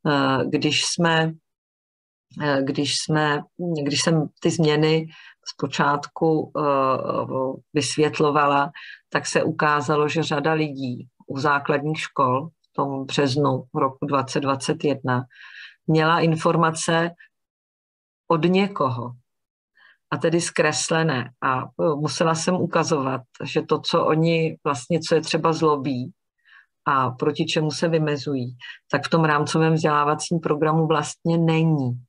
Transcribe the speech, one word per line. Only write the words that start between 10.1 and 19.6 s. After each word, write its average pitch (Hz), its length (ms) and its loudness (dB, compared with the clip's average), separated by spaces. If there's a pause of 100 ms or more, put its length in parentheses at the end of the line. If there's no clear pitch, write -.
řada 147 300 0
lidí 135 560 -4 (180)
u 135 120 -6
základních 147 600 0
škol 139 480 -2
v - 240 -20
tom 135 320 -4
březnu 135 600 0 (100)
roku 143 320 -2
dvacet 139 340 -2
dvacet 135 440 -2
jedna 127 400 0 (640)
měla 160 340 4
informace 165 880 2 (1160)
od 160 160 2
někoho, 151 680 0 (1000)